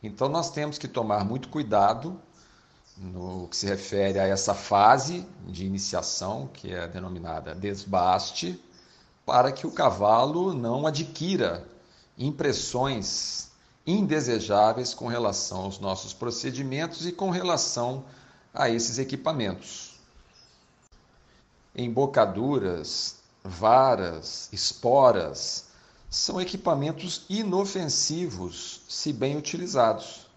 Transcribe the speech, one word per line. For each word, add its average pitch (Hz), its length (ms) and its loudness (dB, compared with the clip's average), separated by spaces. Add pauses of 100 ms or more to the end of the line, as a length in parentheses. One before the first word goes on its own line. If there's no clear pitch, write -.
Então, 107 260 -2
nós 165 220 -2
temos 151 260 -6
que 135 100 -10
tomar 104 380 0
muito 127 240 -4
cuidado 117 720 2 (760)
no 92 520 -10
que - 100 -8
se - 80 -2
refere 98 540 0
a 95 80 4
essa 98 260 2
fase 127 720 6 (220)
de 90 180 -8
iniciação, 98 880 -4
que - 180 -12
é 87 160 -6
denominada 82 680 -8
desbaste, 95 1080 0 (600)
para 127 260 6
que 135 140 -8
o 160 60 -4
cavalo 131 840 4
não 127 320 -2
adquira 147 840 -2 (520)
impressões 131 1300 -2 (340)
indesejáveis 120 1080 2
com 120 140 -8
relação 104 540 -2
aos 98 180 -8
nossos 98 340 -6
procedimentos 135 960 -6
e 175 40 -4
com 190 200 -4
relação 135 720 -2 (480)
a 131 160 2
esses 117 300 0
equipamentos. 131 880 -4 (1900)
Embocaduras, 117 1400 0 (260)
varas, 98 1080 2
esporas, 110 1160 2 (420)
são - 320 -2
equipamentos 170 880 -2
inofensivos, 180 1600 -2
se - 240 -4
bem 131 240 -2
utilizados. 147 1000 0